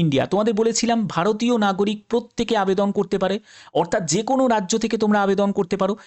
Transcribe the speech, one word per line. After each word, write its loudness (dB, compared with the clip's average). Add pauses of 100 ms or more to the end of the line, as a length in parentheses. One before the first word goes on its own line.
India।" 2
তোমাদের 0
বলেছিলাম 0
ভারতীয় 0
নাগরিক -2
প্রত্যেকে -2
আবেদন 2
করতে -2
পারে, -2 (320)
অর্থাৎ 0
যে -2
কোনো 2
রাজ্য 0
থেকে -2
তোমরা 2
আবেদন 2
করতে -2
পারো, 0 (100)